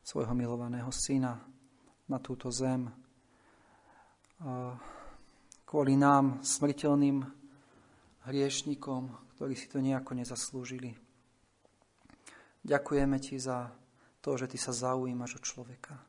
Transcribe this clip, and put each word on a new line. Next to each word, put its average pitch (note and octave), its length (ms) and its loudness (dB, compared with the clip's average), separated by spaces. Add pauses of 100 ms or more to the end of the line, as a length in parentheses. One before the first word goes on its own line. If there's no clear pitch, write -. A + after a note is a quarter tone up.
svojho B2 320 -2
milovaného A#2+ 560 -2
syna C3 480 0 (720)
na C3+ 80 0
túto B2+ 320 -6
zem. B2+ 400 0 (1500)
A B2+ 320 -6 (960)
kvôli C#3 320 6
nám, C#3 400 8
smrteľným C#3+ 1040 2 (840)
hriešnikom, C#3 760 -2 (360)
ktorí C3+ 160 -4
si - 160 -14
to - 80 -2
nejako C3 400 0
nezaslúžili. B2 800 -8 (1700)
Ďakujeme C#3 560 2
ti C3+ 160 -8
za B2 320 -4 (480)
to, C#3+ 160 -2
že B2+ 160 -4
ty B2+ 80 -8
sa B2+ 160 -4
zaujímaš B2 640 -2
o - 80 -20
človeka. B2+ 480 -12 (140)